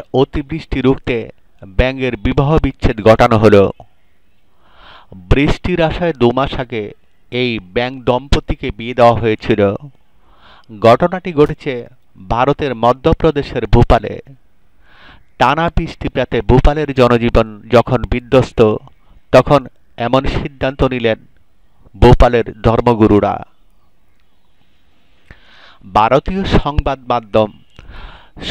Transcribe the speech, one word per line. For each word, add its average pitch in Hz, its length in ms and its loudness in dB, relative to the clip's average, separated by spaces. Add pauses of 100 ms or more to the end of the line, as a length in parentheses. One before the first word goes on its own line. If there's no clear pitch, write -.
(140)
অতিবৃষ্টি 143 680 -4
রুখতে 131 340 -2 (460)
ব্যাঙের 123 560 -4
বিবাহ 131 400 0
বিচ্ছেদ 135 440 -2
ঘটানো 113 360 4
হলো। 104 260 6 (1700)
বৃষ্টির 156 520 -2
আশায় 165 320 -2
দু 120 180 0
মাস 131 280 -4
আগে 120 240 -8 (480)
এই 123 200 -4 (240)
ব্যাঙ 123 160 -4 (160)
দম্পতিকে 135 600 -4 (100)
বিয়ে 117 220 -8
দেওয়া 117 220 4
হয়েছিল। 110 400 -2 (1080)
ঘটনাটি 127 640 0
ঘটেছে 147 400 -2 (560)
ভারতের 131 460 -2
মধ্যপ্রদেশের 131 880 -2 (100)
ভোপালে। 113 400 2 (1200)
টানা 143 280 0 (100)
বৃষ্টিপাতে - 680 -6
ভোপালের 147 520 2
জনজীবন 120 540 2 (240)
যখন 120 280 2 (120)
বিধ্বস্ত, 123 480 0 (760)
তখন 135 280 4 (360)
এমন 120 240 -2 (160)
সিদ্ধান্ত 139 460 -8
নিলেন 117 360 -2 (760)
ভোপালের 120 500 4 (200)
ধর্মগুরুরা। 107 680 2 (2500)
ভারতীয় 120 580 0 (140)
সংবাদ 143 420 -2 (120)
মাধ্যম 110 380 0 (1000)